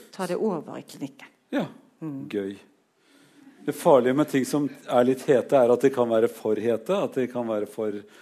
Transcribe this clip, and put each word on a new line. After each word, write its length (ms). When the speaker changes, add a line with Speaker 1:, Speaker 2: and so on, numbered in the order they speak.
Speaker 1:
ta 160
det 100
over 400
i 60
klinikken. 440
Speaker 2:
Ja, 140
Speaker 1:
Mm. 280
Speaker 2:
gøy. 280
Det 100
farlige 400
med 140
ting 160
som 240
er 140
litt 240
hete, 260
er 180
at 100
de 100
kan 180
være 200
for 260
hete, 340
at 100
de 140
kan 180
være 220
for, 240